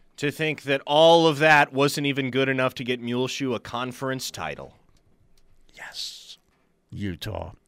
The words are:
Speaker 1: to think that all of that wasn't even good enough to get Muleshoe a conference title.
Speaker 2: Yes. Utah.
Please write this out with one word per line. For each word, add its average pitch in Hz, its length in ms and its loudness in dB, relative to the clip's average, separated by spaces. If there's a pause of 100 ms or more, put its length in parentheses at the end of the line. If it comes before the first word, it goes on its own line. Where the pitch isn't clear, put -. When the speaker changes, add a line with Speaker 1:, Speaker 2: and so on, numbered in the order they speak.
(180)
Speaker 1:
to 143 120 -4
think 156 340 -6
that 135 220 -2
all 165 400 6
of 143 120 2
that 151 340 6
wasn't 143 340 0
even 135 240 -2
good 131 200 0
enough 131 240 -2
to 120 100 -10
get 123 180 -4
Muleshoe 127 520 -4
a 127 60 -6
conference 127 720 -8
title. 73 440 -12 (1000)
Speaker 2:
Yes. - 640 -16 (520)
Utah. 92 600 -10 (160)